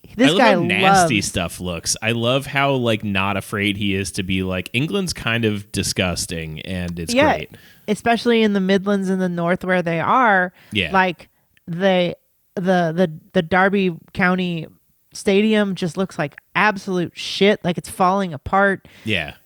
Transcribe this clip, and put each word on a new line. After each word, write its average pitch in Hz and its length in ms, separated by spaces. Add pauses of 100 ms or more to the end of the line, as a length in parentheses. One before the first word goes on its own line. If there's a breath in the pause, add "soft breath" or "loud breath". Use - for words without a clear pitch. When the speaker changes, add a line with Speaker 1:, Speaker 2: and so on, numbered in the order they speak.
(160)
Speaker 1:
this 254 120
Speaker 2:
I - 20
love 180 80
Speaker 1:
guy 226 140
Speaker 2:
how 185 100
nasty 175 540
Speaker 1:
loves 98 100
Speaker 2:
stuff 87 340
looks. 87 400
I 110 120
love 123 340
how, 139 280
like, 117 280
not 98 340
afraid 101 400
he 101 200
is 95 160
to 104 100
be 92 220
like, 92 280
"England's 165 400
kind 117 320
of 104 280
disgusting," 85 920
and 87 380
it's 82 120
Speaker 1:
Yeah, 269 220
Speaker 2:
great. - 160 (380 loud breath)
Speaker 1:
especially 226 540
in 214 100
the 202 80
Midlands 196 500
in 190 80
the 185 100
North 175 360
where 180 180
they 170 160
are. 190 540 (180 soft breath)
Speaker 2:
Yeah. 185 220
Speaker 1:
Like, 185 380 (360)
they, 180 480 (400)
the, 180 400
the, 170 180 (200)
the 185 100
Derby 185 540 (180)
County 180 540 (460)
Stadium 208 600
just 170 240
looks 190 200
like 151 180 (180)
absolute 185 600
shit. - 500
Like, 175 120
it's - 140
falling 190 420
apart. 196 560 (160 loud breath)
Speaker 2:
Yeah. 85 300 (120)